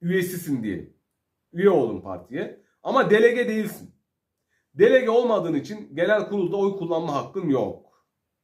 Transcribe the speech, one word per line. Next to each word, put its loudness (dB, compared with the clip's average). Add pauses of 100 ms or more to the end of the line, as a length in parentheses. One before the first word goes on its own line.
üyesisin -2
diyelim. -8 (560)
Üye 4
oldun 2
partiye -12 (200)
ama 2
delege 2
değilsin. -6 (800)
Delege 4
olmadığın 2
için -8
genel 0
kurulda -2
oy 0
kullanma -4
hakkın -6
yok. -4 (380)